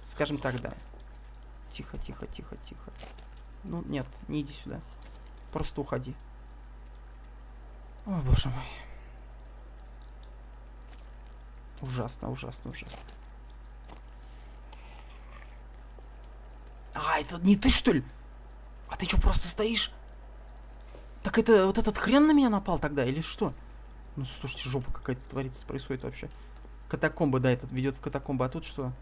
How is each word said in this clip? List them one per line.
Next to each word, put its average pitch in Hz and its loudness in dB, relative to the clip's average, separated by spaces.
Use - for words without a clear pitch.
Скажем 147 -2
так, 127 -2
да. - -6
Тихо, - -10
тихо, - -6
тихо, - -10
тихо. - -14
Ну, 170 -6
нет, 135 -2
не 147 0
иди 143 -6
сюда. - -8
Просто 151 -2
уходи. 127 -4
О, 208 -4
боже 127 8
мой. 127 -2
Ужасно, 123 -2
ужасно, 123 -8
ужасно. - -10
А, - 4
это 170 -2
не 196 10
ты, 262 6
что - 10
ли? 135 6
А - -6
ты - -2
чё, - 8
просто - 8
стоишь? 214 4
Так 202 4
это 220 12
вот 196 6
этот 214 6
хрен 285 8
на 311 10
меня 277 10
напал 190 4
тогда, 143 4
или 135 2
что? 160 0
Ну, 139 -2
слушайте, - -6
жопа 127 0
какая-то - -2
творится, 131 -4
происходит 131 -4
вообще. 127 -6
Катакомбы, 151 4
да, 127 6
этот 123 2
ведёт 131 0
в - -12
катакомбы. 135 0
А 131 0
тут 156 -4
что? 127 -4